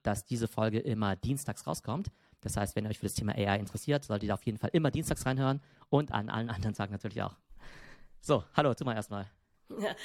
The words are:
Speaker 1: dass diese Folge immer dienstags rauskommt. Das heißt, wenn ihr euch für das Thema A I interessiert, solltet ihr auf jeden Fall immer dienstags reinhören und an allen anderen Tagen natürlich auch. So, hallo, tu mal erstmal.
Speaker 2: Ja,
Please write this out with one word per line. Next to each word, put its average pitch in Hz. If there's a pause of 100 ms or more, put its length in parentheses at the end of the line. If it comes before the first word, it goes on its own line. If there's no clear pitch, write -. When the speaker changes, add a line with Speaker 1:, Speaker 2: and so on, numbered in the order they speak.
Speaker 1:
dass 107
diese 117
Folge 110
immer 107
dienstags -
rauskommt. - (320)
Das -
heißt, 101
wenn 104
ihr 107
euch 110
für -
das 101
Thema 107
A 101
I 104
interessiert, 139
solltet 104
ihr 101
auf -
jeden 113
Fall -
immer 160
dienstags 147
reinhören 135 (280)
und 143
an 107
allen 110
anderen 107
Tagen 101
natürlich 101
auch. - (840)
So, 120 (120)
hallo, 147
tu 143
mal 120
erstmal. 101 (420)
Speaker 2:
Ja, 214 (160)